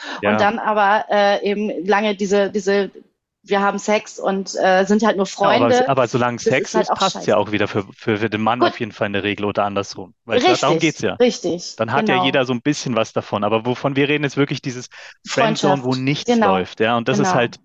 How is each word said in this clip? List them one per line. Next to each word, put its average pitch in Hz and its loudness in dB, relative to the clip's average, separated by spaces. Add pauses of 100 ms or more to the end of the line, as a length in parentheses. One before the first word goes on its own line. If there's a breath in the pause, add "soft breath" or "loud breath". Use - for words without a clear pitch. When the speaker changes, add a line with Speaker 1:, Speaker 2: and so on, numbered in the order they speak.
(220 loud breath)
Speaker 1:
Ja. 104 2
Speaker 2:
und 214 2
dann 208 0
aber, 208 2
äh, 202 2
eben 202 -4
lange 208 0
diese, 196 0
diese, 196 0 (520)
"Wir 196 -2
haben 202 0
Sex - -2
und, 196 -4
äh, 190 4
sind 208 2
halt 208 2
nur 190 0 (120)
Speaker 1:
Ja, 196 2
aber 240 4
Speaker 2:
Freunde", 254 4
Speaker 1:
aber 131 2
solange 120 -2
Speaker 2:
das - -12
Speaker 1:
Sex 135 0
Speaker 2:
ist - -6
halt 214 2
Speaker 1:
ist, - -4
Speaker 2:
auch - 0
Speaker 1:
passt's 190 0
Speaker 2:
scheiße. - -10
Speaker 1:
ja 107 4
auch 104 0
wieder 101 0
für, 101 -4
für, 107 -2
für 107 -2
den 107 -2
Mann 113 0
Speaker 2:
Gut. 339 4
Speaker 1:
auf - -8
jeden 110 -6
Fall 107 -4
in 98 -6
der 101 -2
Regel 104 -2
oder 101 0
andersrum. 98 -6 (100)
Weil 117 0
da-, 339 4
darum 151 2
Speaker 2:
Richtig, - -4
Speaker 1:
geht's 156 0
ja. 95 -2
Speaker 2:
richtig, 180 -2
Speaker 1:
Dann 113 -4
hat 214 0
ja - 2
Speaker 2:
genau. 185 2
Speaker 1:
jeder 139 2
so 127 -2
ein 117 -4
bisschen 143 -2
was 110 0
davon. 107 -4
Aber 110 0
wovon 127 -2
wir 139 2
reden, 147 0
ist 135 -4
wirklich 147 0
dieses 123 -10 (380 loud breath)
Friendzone, 131 0
wo 127 0
Speaker 2:
Freundschaft. - -
Speaker 1:
nichts 131 -2
Speaker 2:
Genau. 233 4
Speaker 1:
läuft, 190 0
ja. 113 2
Und 113 -2
das 131 2
ist - 2
Speaker 2:
Genau. - 2
Speaker 1:
halt, 120 0